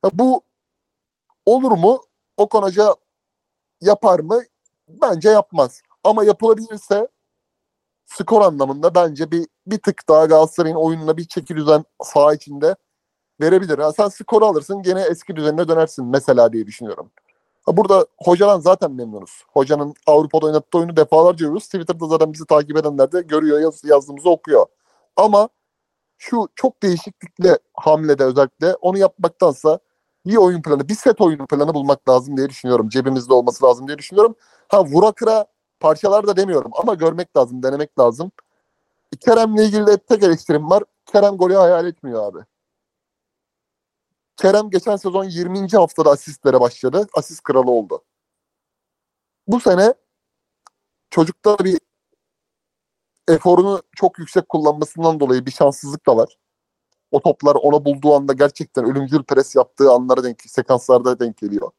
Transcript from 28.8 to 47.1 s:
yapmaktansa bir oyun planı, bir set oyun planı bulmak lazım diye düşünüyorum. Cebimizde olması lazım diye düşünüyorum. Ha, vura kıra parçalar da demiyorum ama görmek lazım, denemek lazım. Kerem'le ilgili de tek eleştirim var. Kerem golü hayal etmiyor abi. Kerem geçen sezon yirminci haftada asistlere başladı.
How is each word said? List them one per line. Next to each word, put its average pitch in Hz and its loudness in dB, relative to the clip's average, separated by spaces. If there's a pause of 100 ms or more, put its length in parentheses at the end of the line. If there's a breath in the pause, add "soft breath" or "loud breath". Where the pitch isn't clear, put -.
yapmaktansa 175 0 (460)
bir 202 -2
oyun 180 4
planı, 143 -2
bir 214 -4
set 226 0
oyun 151 0
planı 147 -2
bulmak 139 -2
lazım 131 0
diye 135 -4
düşünüyorum. 123 -2
Cebimizde 131 -2
olması 123 0
lazım 127 2
diye 147 -12
düşünüyorum. 208 0 (320)
Ha, 196 2
vura 175 2
kıra 220 -2 (340)
parçalar 196 0
da 196 -2
demiyorum 180 -2
ama 208 -2
görmek 165 -4
lazım, 127 -2
denemek 139 -6
lazım. 127 0 (880)
Kerem'le 226 2
ilgili 214 0
de 208 4
tek 202 -2
eleştirim 165 -2
var. 202 2 (220)
Kerem 202 2
golü 180 0
hayal 175 4
etmiyor 127 -8
abi. 95 -10 (2000)
Kerem 208 0
geçen 190 -4
sezon 190 -6
yirminci 185 -4
haftada 160 2
asistlere 139 0
başladı. 127 -2